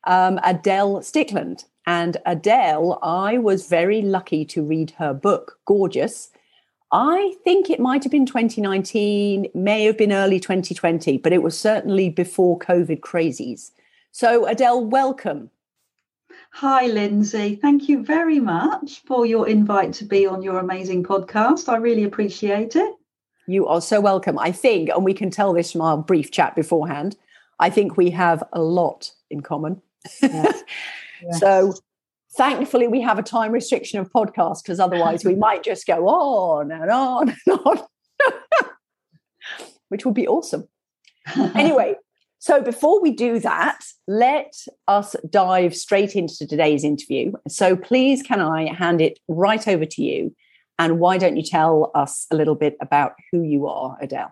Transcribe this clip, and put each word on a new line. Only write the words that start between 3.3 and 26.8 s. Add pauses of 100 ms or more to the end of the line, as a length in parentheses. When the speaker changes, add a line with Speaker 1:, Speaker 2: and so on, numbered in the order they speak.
Speaker 1:
was
very
lucky
to
read
her
book,
Gorgeous. (640)
I (100)
think
it
might
have
been
twenty
nineteen,
may
have
been
early
twenty
twenty,
but
it
was
certainly
before
covid
crazies. (400)
So
Adele,
welcome. (1000)
Speaker 2:
Hi,
Lindsay.
Thank
you
very
much
for
your
invite
to
be
on
your
amazing
podcast.
I
really
appreciate
it. (560)
Speaker 1:
You
are
so
welcome.
I
think,
and
we
can
tell
this
from
our
brief
chat
beforehand, (460)